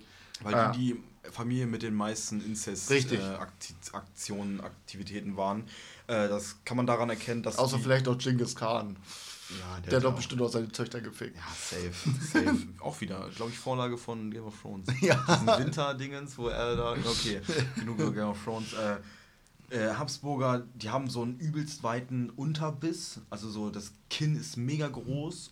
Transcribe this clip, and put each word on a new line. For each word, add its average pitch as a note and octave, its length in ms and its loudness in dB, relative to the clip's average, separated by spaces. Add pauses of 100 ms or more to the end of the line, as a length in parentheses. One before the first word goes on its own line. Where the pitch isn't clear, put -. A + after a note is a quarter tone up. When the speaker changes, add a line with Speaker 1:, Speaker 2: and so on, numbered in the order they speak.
(420)
Speaker 1:
Weil G#2+ 140 0
Speaker 2:
Ja. A2+ 160 8
Speaker 1:
die, B2 240 2
die G#2+ 80 -10 (280)
Familie B2 360 0
mit A2+ 160 -2
den A2 100 0
meisten G#2+ 480 0
Inzest-, G#2+ 480 -4
Speaker 2:
Richtig. B2+ 300 6
Speaker 1:
äh, F#2+ 160 -2
Akti-, - 400 -10 (180)
Aktionen, G2 680 -6
Aktivitäten G2 760 -8
waren. G2 260 0 (440)
Äh, G#2+ 220 4
das G#2 360 -2
kann B2 120 -2
man B2 100 4
daran A#2 240 4
erkennen, A#2 320 -2
dass A2+ 160 0
Speaker 2:
Außer C3 180 4
Speaker 1:
die A#2 60 2
Speaker 2:
vielleicht C3 240 6
auch B2 100 4
Genghis B2 380 2
Khan. A2 420 0 (520)
Speaker 1:
Ja, F#2 300 -8
der F2 40 -8
Speaker 2:
Der C3 80 -2
hat - 40 8
Speaker 1:
hat B2+ 80 8
Speaker 2:
doch B2+ 80 6
Speaker 1:
auch - 60 0
Speaker 2:
bestimmt B2 240 -2
auch A#2 80 4
seine A2+ 180 0
Töchter A#2 320 -4
gefickt. A2 380 -8
Speaker 1:
Ja, E2+ 60 -12 (140)
safe, F2 340 -4 (300)
safe. - 500 4
Speaker 2:
<laughs> - 100 -14
Speaker 1:
Auch D3+ 200 -6
wieder, G2 320 -4
glaub A2+ 160 -4
ich, B2 80 -8
Vorlage B2 400 0
von A2+ 320 -6
Game A2 140 -6
of G#2+ 180 -10
Thrones. G2 280 -6 (120)
Speaker 2:
Ja. E3+ 140 8
Speaker 1:
Diesen F3 320 6 (100)
Winter-Dingens, C#3 800 -2
wo A#2 120 0
er A#2 260 2
da, A#2 160 2 (180)
okay, G#2+ 320 0 (180)
Speaker 2:
<laughs> B2+ 200 0
Speaker 1:
genug A2 200 -2
über D#3 120 2
Game G#2 160 0
of G2+ 160 -4
Thrones. A2 300 -4
Äh, G#2+ 240 0 (720)
äh, A2 260 0
Habsburger, C3 720 0 (100)
die G#2+ 140 -6
haben C3 200 0
so A#2 140 0
einen B2 160 -2
übelst D3+ 440 -2
weiten B2 460 0
Unterbiss. D#3 1000 -2
Also G#2+ 200 -8
so, G#2 200 -2
das G2+ 240 -8 (160)
Kinn D3+ 260 2
ist - 220 -6
mega C#3 320 0
groß C3 640 -4